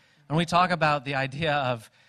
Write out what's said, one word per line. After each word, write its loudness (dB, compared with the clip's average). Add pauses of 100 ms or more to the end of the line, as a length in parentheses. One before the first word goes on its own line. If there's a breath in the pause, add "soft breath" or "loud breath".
(280 soft breath)
When -2
we 2
talk 2
about 0
the -4
idea -2
of -2 (180 soft breath)